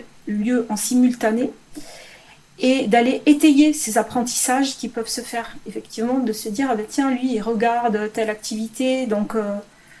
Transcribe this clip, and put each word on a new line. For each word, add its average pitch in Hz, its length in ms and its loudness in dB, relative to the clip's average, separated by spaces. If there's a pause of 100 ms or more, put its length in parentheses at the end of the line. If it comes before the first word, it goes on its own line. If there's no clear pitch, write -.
(280)
lieu 226 420 0
en 214 60 -2
simultané 247 720 2 (1120)
et 254 260 2
d'aller 240 400 2
étayer 294 460 6
ces 226 260 -2
apprentissages 262 800 0
qui 233 120 -10
peuvent 226 200 -8
se - 140 -6
faire, 233 340 -8 (100)
effectivement, 226 540 -4
de 214 120 0
se 220 160 -6
dire, 269 220 -2
ah 226 60 2
ben 214 120 -4
tiens, 269 220 0
lui, 254 240 0
il 208 60 0
regarde 220 720 0
telle 220 180 -2
activité, 233 760 -4
donc, 208 260 -2
euh, 208 220 -2 (440)